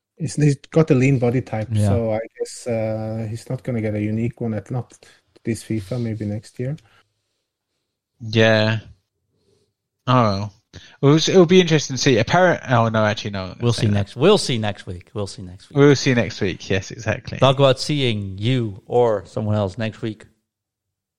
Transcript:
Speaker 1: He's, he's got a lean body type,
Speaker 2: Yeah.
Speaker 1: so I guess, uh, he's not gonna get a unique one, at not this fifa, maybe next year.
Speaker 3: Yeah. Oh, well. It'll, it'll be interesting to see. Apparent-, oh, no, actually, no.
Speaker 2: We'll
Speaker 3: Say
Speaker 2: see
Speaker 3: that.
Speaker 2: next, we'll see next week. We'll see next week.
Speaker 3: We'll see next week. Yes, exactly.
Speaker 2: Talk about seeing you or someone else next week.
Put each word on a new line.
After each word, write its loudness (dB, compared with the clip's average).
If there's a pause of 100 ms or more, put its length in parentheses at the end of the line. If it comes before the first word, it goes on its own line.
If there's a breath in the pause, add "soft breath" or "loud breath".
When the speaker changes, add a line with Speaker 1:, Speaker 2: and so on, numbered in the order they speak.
(160)
Speaker 1:
He's, -8
he's 2
got -8
a 4
lean 2
body 0
type, -8
Speaker 2:
Yeah. 0
Speaker 1:
so 0
I -4 (180)
guess, -12
uh, -6
he's -12
not -8
gonna -6
get -4
a -2
unique -4
one, -4
at -8
not -8 (460)
this -6
fifa, -6
maybe -6
next -10
year. -6 (1400 soft breath)
Speaker 3:
Yeah. 4 (1300)
Oh, 2 (100)
well. -2 (480 loud breath)
It'll, 6 (180)
it'll 8
be 6
interesting 2
to -4
see. 4
Apparent-, 2
oh, 4
no, 2
actually, -2
no. -8
Speaker 2:
We'll 0
Speaker 3:
Say -2
Speaker 2:
see 0
Speaker 3:
that. 2
Speaker 2:
next, -4
we'll 4
see -2
next -6
week. -14
We'll -6
see -14
next -18
week. -4
Speaker 3:
We'll 8
see 0
next -2
week. -4
Yes, -2
exactly. -8
Speaker 2:
Talk 2
about 4
seeing -4
you -2
or 2
someone -4
else -2
next -6
week. -8 (920)